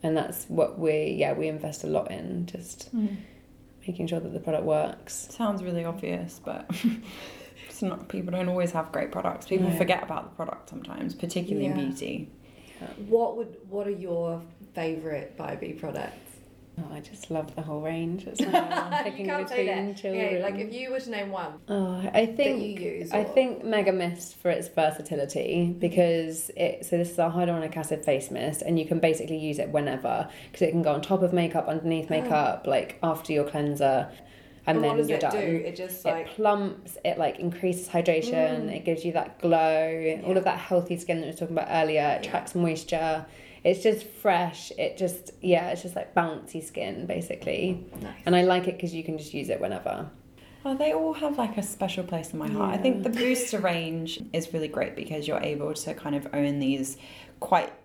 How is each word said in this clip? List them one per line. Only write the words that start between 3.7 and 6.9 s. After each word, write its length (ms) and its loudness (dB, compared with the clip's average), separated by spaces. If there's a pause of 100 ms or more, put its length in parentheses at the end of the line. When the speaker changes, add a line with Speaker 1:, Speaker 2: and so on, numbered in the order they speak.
Speaker 1:
making 200 -4
sure 120 -2
that 140 -8
the 60 -6
product 260 -2
works. 680 -2
Speaker 2:
Sounds 320 -2
really 220 -2
obvious, 580 -6
but 260 -8
<laughs> 1000 -4